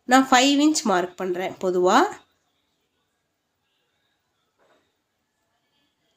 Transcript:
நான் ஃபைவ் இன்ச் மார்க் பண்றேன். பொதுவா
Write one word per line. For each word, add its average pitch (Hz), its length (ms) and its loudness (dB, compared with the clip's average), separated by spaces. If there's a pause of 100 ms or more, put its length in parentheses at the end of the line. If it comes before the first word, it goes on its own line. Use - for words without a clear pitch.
நான் 262 260 2
ஃபைவ் 277 300 2
இன்ச் 302 240 0
மார்க் 180 340 -4
பண்றேன். 185 340 -8
பொதுவா 185 480 0 (4000)